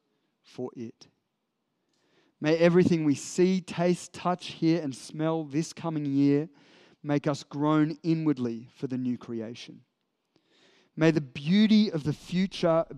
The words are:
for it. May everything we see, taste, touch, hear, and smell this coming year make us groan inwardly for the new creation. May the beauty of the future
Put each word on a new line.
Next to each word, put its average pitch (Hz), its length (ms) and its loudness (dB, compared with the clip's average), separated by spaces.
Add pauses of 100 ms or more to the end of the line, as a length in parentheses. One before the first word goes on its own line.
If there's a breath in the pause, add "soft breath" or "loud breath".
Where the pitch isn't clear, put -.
(440)
for - 320 -12
it. 120 320 -16 (1300)
May 151 180 2
everything 170 460 6
we 143 120 2
see, 185 460 0
taste, 175 520 -2
touch, - 340 -4
hear, 165 340 0
and 135 140 -8
smell 160 480 -4
this 147 300 -4
coming 156 320 -6
year 143 440 2 (520 soft breath)
make 147 260 -4
us 143 160 -2
groan 151 600 0
inwardly 127 720 -2
for 143 120 -8
the 127 100 -6
new 123 200 -4
creation. 117 640 -12 (1120 soft breath)
May 160 160 4
the 156 80 0
beauty 196 720 2
of 156 120 -4
the 147 100 -2
future 175 720 -2 (120)